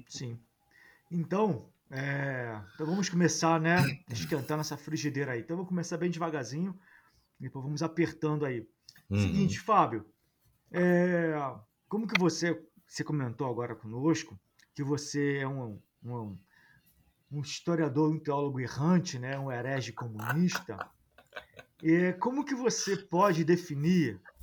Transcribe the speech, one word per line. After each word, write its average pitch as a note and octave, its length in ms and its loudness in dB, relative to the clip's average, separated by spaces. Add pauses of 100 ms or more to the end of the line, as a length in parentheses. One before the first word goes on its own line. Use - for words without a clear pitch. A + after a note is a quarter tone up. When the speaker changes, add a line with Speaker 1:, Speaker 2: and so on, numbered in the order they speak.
Speaker 1:
Sim. A#2+ 320 -10 (720)
Então, F3 600 0 (200)
é... C3+ 720 -4 (140)
então D#3 100 -4
vamos F#3 240 0
começar, E3 500 4
né, E3+ 240 6 (260)
esquentando D3+ 520 -2
essa D3 160 -6
frigideira C#3 560 -4
aí. A#2 80 -4
Então, E3 140 -8
eu - 20 -4
vou F#3 80 -6
começar F3 320 -2
bem F3 140 0
devagarzinho, E3 640 -4 (640)
depois C3 240 -10
vamos D3 180 -4
apertando D#3 640 0
aí. B2 200 -4 (440)
Speaker 2:
Uhum. G2+ 100 2
Speaker 1:
Seguinte, - 400 2
Fábio, D3 460 4 (680)
é... F3 600 4 (560)
como G#3+ 180 -2
que F3+ 120 0
você, E3 420 2 (260)
você - 160 -8
comentou C3+ 440 -2
agora A#2+ 280 -4
conosco B2 640 -2 (340)
que D3 100 -6
você C#3+ 560 0
é C3+ 80 -2
um, B2 340 -8 (200)
um, A2+ 360 -8 (920)
um C#3+ 100 -6
historiador, D#3 720 0
um D#3 80 -2
teólogo C#3+ 400 -4
errante, C#3+ 580 2
né, C3 220 -6
um C3+ 120 -6
herege B2 420 -4
comunista. A#2 840 -2 (1040)
É, F3 320 4
como B3+ 300 -2
que C#4+ 100 -4
você A3+ 440 0
pode F3 460 2
definir, D#3+ 760 2 (240)